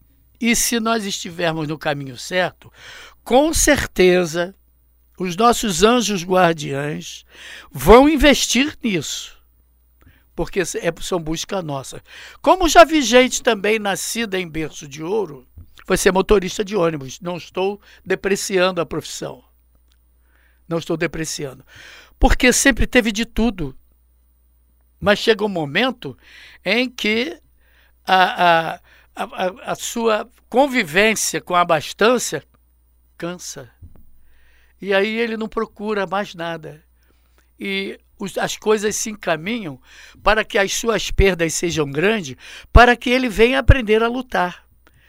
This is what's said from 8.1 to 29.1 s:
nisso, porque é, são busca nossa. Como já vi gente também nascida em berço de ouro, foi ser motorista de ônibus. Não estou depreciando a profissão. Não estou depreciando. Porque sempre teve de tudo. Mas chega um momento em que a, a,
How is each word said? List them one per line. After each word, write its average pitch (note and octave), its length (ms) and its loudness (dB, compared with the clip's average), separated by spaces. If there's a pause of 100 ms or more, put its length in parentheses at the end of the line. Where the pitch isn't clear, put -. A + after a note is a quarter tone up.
nisso, - 540 -6 (1000)
porque E3+ 240 -6
é, E3+ 420 -4
são F3+ 200 -4
busca D#3+ 400 -6
nossa. C#3+ 420 -10 (380)
Como F4 260 2
já D#4+ 160 10
vi D4+ 180 0
gente B3 400 2
também A3 380 0
nascida G3+ 580 -6
em F#3 100 -6
berço D#3 400 -10
de C#3+ 140 -16
ouro, E3 460 -6 (380)
foi - 100 -2
ser F#3+ 160 4
motorista F#3+ 540 0
de G3 100 -8
ônibus. D#3 460 -4
Não F3 160 -8
estou F#3+ 420 -6 (260)
depreciando F#3 760 -2
a D#3 40 -4
profissão. - 580 -10 (1200)
Não E3 120 -4
estou E3 180 -6
depreciando. D#3 680 -8 (560)
Porque - 320 6
sempre A#3 340 2
teve A#3 260 2
de G#3+ 120 -4
tudo. F#3+ 540 -4 (1200)
Mas G3+ 200 0
chega G#3+ 260 0
um G#3+ 40 -2
momento E3 680 -4 (460)
em A#3+ 260 -2
que B3 500 -4 (640)
a, F3+ 720 2
a, - 0 - (420)